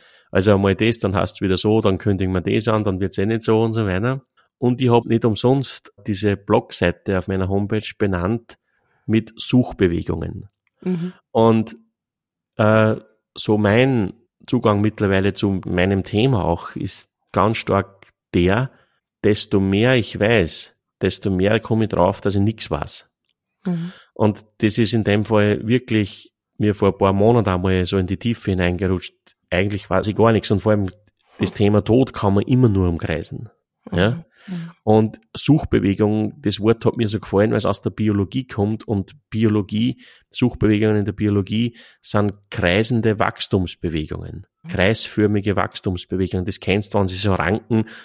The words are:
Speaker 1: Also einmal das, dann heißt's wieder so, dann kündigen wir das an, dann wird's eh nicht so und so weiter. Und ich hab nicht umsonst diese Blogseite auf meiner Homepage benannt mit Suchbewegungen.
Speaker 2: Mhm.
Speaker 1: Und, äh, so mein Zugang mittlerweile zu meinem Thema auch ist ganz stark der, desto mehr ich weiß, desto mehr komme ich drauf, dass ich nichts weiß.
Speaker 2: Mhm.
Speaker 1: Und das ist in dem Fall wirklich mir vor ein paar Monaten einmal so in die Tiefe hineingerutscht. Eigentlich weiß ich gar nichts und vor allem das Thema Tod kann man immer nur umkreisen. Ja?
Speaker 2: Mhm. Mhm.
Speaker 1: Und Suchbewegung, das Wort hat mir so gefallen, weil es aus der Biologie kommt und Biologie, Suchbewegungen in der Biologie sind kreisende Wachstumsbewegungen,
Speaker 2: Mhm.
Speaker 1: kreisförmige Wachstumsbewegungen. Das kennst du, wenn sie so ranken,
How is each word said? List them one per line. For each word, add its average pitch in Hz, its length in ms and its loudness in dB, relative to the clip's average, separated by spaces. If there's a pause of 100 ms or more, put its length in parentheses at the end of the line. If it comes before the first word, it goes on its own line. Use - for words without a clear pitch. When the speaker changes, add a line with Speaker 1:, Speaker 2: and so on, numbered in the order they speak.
(300)
Speaker 1:
Also 98 240 4
einmal 98 200 4
das, 113 240 0
dann 95 160 -2
heißt's 95 260 -4
wieder 92 160 0
so, 107 240 2
dann 98 180 2
kündigen 95 360 0
wir 92 60 0
das 107 280 -2
an, 107 160 0
dann 95 160 -2
wird's 95 180 -4
eh 98 80 0
nicht 113 160 -2
so 110 200 2
und 113 120 0
so 113 120 0
weiter. 117 360 -2 (360)
Und 120 220 0
ich 127 100 2
hab 117 160 6
nicht 113 180 0
umsonst 123 680 -2 (140)
diese 101 300 0
Blogseite 98 800 0
auf 90 100 -4
meiner 95 200 -2
Homepage 101 380 -2 (100)
benannt 98 600 -2 (480)
mit 113 300 0
Suchbewegungen. 87 1120 -2 (320)
Speaker 2:
Mhm. 180 320 -6 (200)
Speaker 1:
Und, 113 440 2 (800)
äh, 110 380 4 (420)
so 107 220 0
mein 110 540 2 (340)
Zugang 110 340 2
mittlerweile 101 540 0
zu 98 320 -2
meinem 92 380 0
Thema 107 400 0
auch 85 320 -4
ist - 320 -10 (240)
ganz 104 260 2
stark - 480 -4 (260)
der, 98 380 2 (540)
desto 104 360 2
mehr 101 360 2
ich 101 240 -4
weiß, 104 540 0 (260)
desto 98 300 -2
mehr 98 300 2
komme 110 240 0
ich 101 60 -4
drauf, 90 300 0
dass 101 160 -2
ich 98 40 2
nichts 110 300 -2
weiß. - 380 -8 (580)
Speaker 2:
Mhm. 175 260 -6 (220)
Speaker 1:
Und 107 300 -2 (140)
das 107 200 0
ist 110 160 0
in 113 100 0
dem 104 200 2
Fall 104 420 0
wirklich 110 640 -2 (260)
mir 104 180 2
vor 98 160 2
ein - 60 -18
paar 98 140 4
Monaten 104 360 4
einmal 92 360 0
so 98 140 0
in 92 80 0
die 92 100 -4
Tiefe 113 360 -4
hineingerutscht. 90 600 -2 (360)
Eigentlich 98 400 -2
weiß 92 180 0
ich 104 80 -4
gar 110 160 4
nichts 101 200 0
und 98 80 2
vor 107 120 0
allem 101 180 0 (500)
das 95 140 -2
Thema 104 300 4
Tod 120 280 2
kann 98 220 0
man 101 100 2
immer 127 240 4
nur 95 200 2
umkreisen. 85 600 -4 (440)
Ja? 95 180 2
Speaker 2:
Mhm. 165 140 -6 (220)
Mhm. 170 240 -10 (120)
Speaker 1:
Und 110 380 2 (160)
Suchbewegung, 107 1040 0
das 104 200 -4
Wort 113 260 0
hat 113 100 0
mir 117 120 0
so 101 120 -4
gefallen, 104 300 0
weil 113 80 0
es 104 80 -4
aus 101 160 -4
der 107 80 -4
Biologie 107 560 -2
kommt 110 420 -4
und 98 240 -4 (180)
Biologie, 110 680 0 (300)
Suchbewegungen 107 640 0
in 101 80 0
der 98 80 -4
Biologie 104 640 -2 (260)
sind 104 300 -2 (180)
kreisende 107 680 0
Wachstumsbewegungen, 87 1300 -4 (160)
Speaker 2:
Mhm. 160 60 -18
Speaker 1:
kreisförmige 104 880 0
Wachstumsbewegungen. 92 880 -4
Das - 140 -6
kennst 101 340 -2
du, 107 40 0
wenn 98 100 0
sie 92 80 -6
so 98 180 0
ranken, 101 500 0 (200)